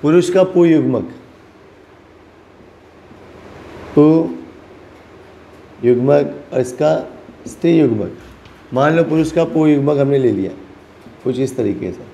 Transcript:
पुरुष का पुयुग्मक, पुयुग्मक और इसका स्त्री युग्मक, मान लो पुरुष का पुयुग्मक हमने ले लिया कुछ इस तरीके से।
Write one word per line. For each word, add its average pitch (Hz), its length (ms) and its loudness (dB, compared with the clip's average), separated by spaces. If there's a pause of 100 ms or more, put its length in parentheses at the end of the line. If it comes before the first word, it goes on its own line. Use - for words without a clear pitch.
पुरुष 170 300 2
का 185 120 4
पुयुग्मक, 156 680 2 (2750)
पुयुग्मक - 2500 -2 (100)
और 127 60 -2
इसका 151 500 -2 (380)
स्त्री - 240 -2
युग्मक, 113 460 0 (540)
मान 143 220 2
लो 165 100 2
पुरुष 160 280 0
का 165 120 0
पुयुग्मक 151 540 0
हमने 139 240 0
ले 113 140 2
लिया 95 160 -4 (720)
कुछ 127 160 -4
इस 135 180 -4
तरीके 101 340 -4
से। - 120 -16 (100)